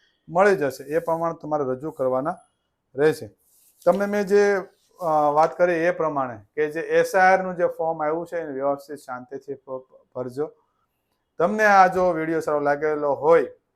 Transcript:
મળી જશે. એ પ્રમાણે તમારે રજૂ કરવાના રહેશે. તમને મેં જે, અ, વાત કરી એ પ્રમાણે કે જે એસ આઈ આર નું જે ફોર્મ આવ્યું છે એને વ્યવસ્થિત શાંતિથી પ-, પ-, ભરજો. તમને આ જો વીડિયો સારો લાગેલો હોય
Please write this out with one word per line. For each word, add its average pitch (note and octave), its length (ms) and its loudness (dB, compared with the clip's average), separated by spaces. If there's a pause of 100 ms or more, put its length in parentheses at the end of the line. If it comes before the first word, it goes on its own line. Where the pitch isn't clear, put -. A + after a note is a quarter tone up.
(300)
મળી F#3+ 260 4
જશે. C#3 280 -4
એ D3 160 -4
પ્રમાણે E3 420 -4
તમારે D3+ 220 -4
રજૂ C3 280 -6
કરવાના C3+ 460 -4 (580)
રહેશે. D3 360 0 (540)
તમને F#3+ 200 2
મેં G#3 180 -2
જે, G3+ 320 4 (460)
અ, E3+ 80 -2
વાત D3+ 480 2
કરી F3 160 2
એ E3 180 0
પ્રમાણે D3 460 -4 (180)
કે D3+ 160 -2
જે D#3 80 -8
એસ E3 360 0
આઈ F#3 180 6
આર F#3+ 100 2
નું F3+ 120 -6
જે F3 100 0
ફોર્મ E3 380 -4
આવ્યું E3 240 -4
છે E3+ 100 -10
એને D#3+ 140 -8
વ્યવસ્થિત C#3 460 -4
શાંતિથી C3 560 -14
પ-, C3 260 -12
પ-, - 360 -20
ભરજો. B2+ 360 -8 (840)
તમને G#3+ 280 0
આ G3 220 8
જો F3+ 240 0
વીડિયો D#3+ 280 -4
સારો D3+ 200 -4
લાગેલો D3 540 -2
હોય D3 300 4 (320)